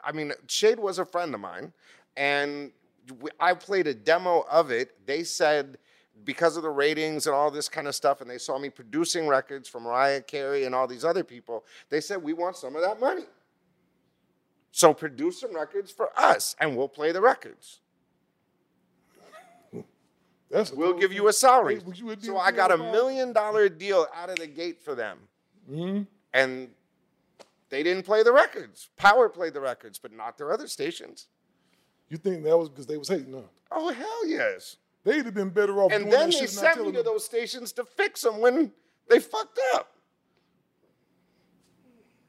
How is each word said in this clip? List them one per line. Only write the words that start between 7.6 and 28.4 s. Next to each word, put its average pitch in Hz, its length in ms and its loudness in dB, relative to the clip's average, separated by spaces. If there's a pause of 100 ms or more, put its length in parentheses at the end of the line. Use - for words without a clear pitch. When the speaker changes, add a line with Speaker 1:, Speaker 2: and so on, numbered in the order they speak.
Speaker 1:
kind 147 200 -6
of 139 80 -8
stuff, 139 240 2
and 123 100 -16
they 123 80 -12
saw 135 220 -6
me 143 100 -8
producing 156 560 -2
records 135 420 0
for 120 120 -14
Mariah 131 420 2
Carey 139 440 -4
and 127 80 -4
all 127 120 0
these 123 180 -10
other 170 200 0
people, 117 400 -12 (260)
they 156 100 -2
said, 185 220 -10
"We 151 100 -6
want 175 240 -4
some 139 200 -12
of 165 60 -2
that 214 180 -2
money. 339 240 -2 (1500)
So 156 240 6
produce 151 460 -6
some 220 120 -10
records 180 380 -8
for - 260 -6
us, - 440 2
and 147 160 -2
we'll 135 120 -2
play 151 220 -4
the 180 100 -2
records." - 600 -2 (2750)
Speaker 2:
That's 196 220 0
a 131 60 -12
Speaker 1:
"We'll 170 160 0
Speaker 2:
cool 175 80 -2
Speaker 1:
give 190 120 2
you 202 100 -4
Speaker 2:
thing. 214 80 6
Speaker 1:
a - 20 2
salary." 247 480 6
Speaker 2:
Hey, 170 40 -20
would 180 140 -16
you 220 220 -12
Speaker 1:
So 196 180 -6
I 190 140 2
got 185 200 2
a 170 40 6
Speaker 2:
do 165 80 -2
Speaker 1:
million 254 480 0
dollar 214 360 2
deal 175 460 0
out 180 160 -12
of 180 60 -8
the 165 100 -8
gate 165 340 -10
for 147 140 -10
them. 107 240 -8 (500)
Speaker 2:
Mm-hmm. 180 340 -6 (300)
Speaker 1:
And 131 380 0 (1000)
they 139 120 -4
didn't 185 220 0
play 214 180 4
the 233 100 8
records. - 640 2